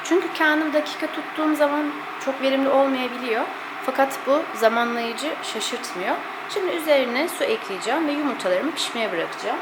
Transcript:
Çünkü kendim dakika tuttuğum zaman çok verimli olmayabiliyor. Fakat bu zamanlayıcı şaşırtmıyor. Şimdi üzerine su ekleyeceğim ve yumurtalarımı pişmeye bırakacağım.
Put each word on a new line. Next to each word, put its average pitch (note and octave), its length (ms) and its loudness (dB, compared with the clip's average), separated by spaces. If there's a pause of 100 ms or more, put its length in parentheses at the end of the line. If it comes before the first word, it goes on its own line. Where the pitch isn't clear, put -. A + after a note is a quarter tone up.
Çünkü F4 300 2
kendim D#4 400 2
dakika D4+ 340 0
tuttuğum D#4 480 0
zaman D4 360 2 (340)
çok C4+ 160 -2
verimli C4+ 280 4
olmayabiliyor. B3+ 760 2 (420)
Fakat C4+ 420 0
bu C#4+ 140 4 (140)
zamanlayıcı A#3 760 0 (240)
şaşırtmıyor. A3 640 -4 (380)
Şimdi F#4 180 0
üzerine D4 580 2
su - 140 -4
ekleyeceğim A3 640 0
ve D4 40 0
yumurtalarımı C4 600 0
pişmeye A3 400 -2
bırakacağım. F#3+ 500 -4